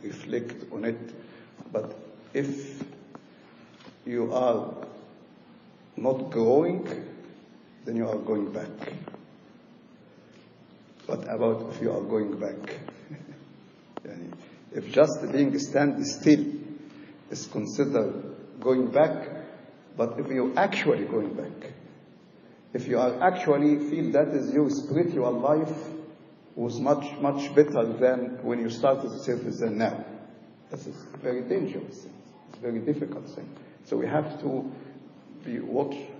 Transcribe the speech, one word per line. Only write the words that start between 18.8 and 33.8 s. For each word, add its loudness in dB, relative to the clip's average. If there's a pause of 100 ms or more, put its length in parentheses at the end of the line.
back, 4 (680)
but 0
if -4
you're 2
actually 4
going 0
back, -8 (1000)
if -2
you 2
are 2
actually 6 (120)
feel 0
that 6
is 0
your 6
spiritual 2
life 2 (760)
was -2
much, 2
much 0
better 8
than 2
when 0
you 0
started 2
the -8
service -2
than 0
now, 0 (680)
this -12
is -10 (180)
a -14
very -2
dangerous -2
thing. -16 (360)
It's -18
a -16
very -2
difficult -2
thing. -12 (360)